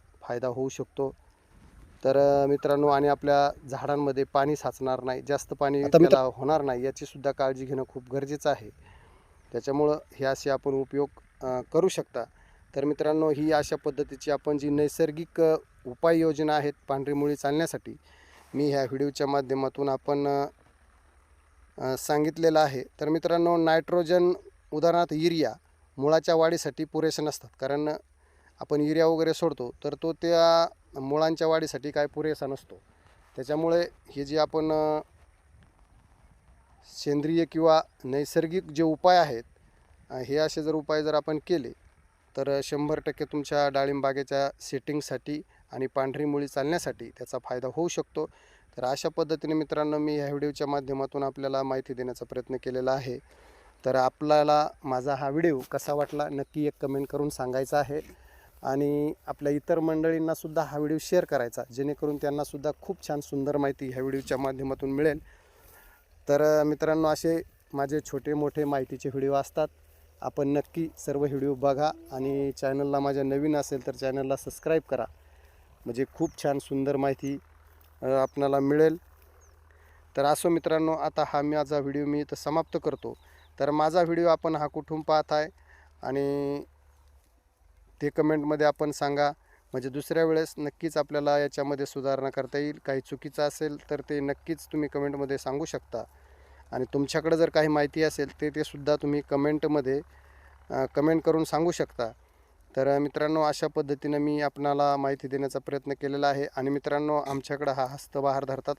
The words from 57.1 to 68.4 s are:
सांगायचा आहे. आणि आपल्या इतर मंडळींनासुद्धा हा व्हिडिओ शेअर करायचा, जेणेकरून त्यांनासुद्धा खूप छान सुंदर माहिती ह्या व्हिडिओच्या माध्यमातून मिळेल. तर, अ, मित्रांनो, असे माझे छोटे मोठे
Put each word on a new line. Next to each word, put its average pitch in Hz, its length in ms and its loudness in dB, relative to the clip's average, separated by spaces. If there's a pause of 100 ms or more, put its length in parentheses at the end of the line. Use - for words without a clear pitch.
सांगायचा 135 500 -2
आहे. 143 220 -2 (640)
आणि 147 500 0 (140)
आपल्या 143 260 -4
इतर 165 280 0
मंडळींनासुद्धा 160 840 -2
हा 147 160 -8
व्हिडिओ 151 220 -2
शेअर 180 240 2
करायचा, 123 380 -4 (100)
जेणेकरून 147 440 -2
त्यांनासुद्धा 143 540 -4 (100)
खूप - 280 -10
छान 147 120 -4
सुंदर 143 360 -2
माहिती 139 320 -2
ह्या 127 120 -6
व्हिडिओच्या 135 380 -2
माध्यमातून 135 520 -4
मिळेल. 147 280 2 (1120)
तर, 151 320 6
अ, - 20 4
मित्रांनो, 156 460 2
असे 165 340 0 (300)
माझे 139 280 -2
छोटे 143 340 -4
मोठे 147 300 0